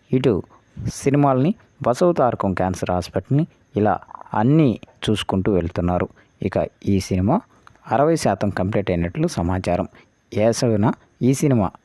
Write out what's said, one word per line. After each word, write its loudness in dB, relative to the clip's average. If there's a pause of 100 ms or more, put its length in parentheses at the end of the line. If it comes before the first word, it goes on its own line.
(100)
ఇటు 2 (680)
సినిమాల్ని, 2 (340)
బసవతారకం 2 (100)
క్యాన్సర్ -2
హాస్పిటల్ని -2 (340)
ఇలా 2 (460)
అన్నీ 4 (360)
చూసుకుంటూ -2
వెళ్తున్నారు. -2 (400)
ఇక -2 (260)
ఈ 2 (120)
సినిమా 0 (580)
అరవై 2
శాతం 0
కంప్లీట్ -2
అయినట్లు -2 (120)
సమాచారం. -2 (440)
వేసవిన 0 (360)
ఈ 2
సినిమా 2 (160)